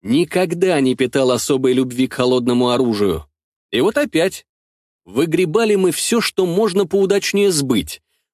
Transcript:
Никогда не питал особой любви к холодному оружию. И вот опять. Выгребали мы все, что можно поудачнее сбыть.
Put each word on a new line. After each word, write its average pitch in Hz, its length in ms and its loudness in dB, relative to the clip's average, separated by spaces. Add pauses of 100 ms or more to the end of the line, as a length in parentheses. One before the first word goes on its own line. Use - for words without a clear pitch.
Никогда 170 760 0
не 131 160 2
питал 127 360 0
особой 131 420 0
любви 127 340 0
к - 60 -10
холодному 123 560 0
оружию. 104 560 0 (460)
И 117 100 0
вот 208 160 0
опять. 190 480 -2 (600)
Выгребали 170 680 0
мы 185 160 2
все, - 300 -2
что - 240 -2
можно 190 400 0
поудачнее 196 680 0
сбыть. 127 500 -2 (320)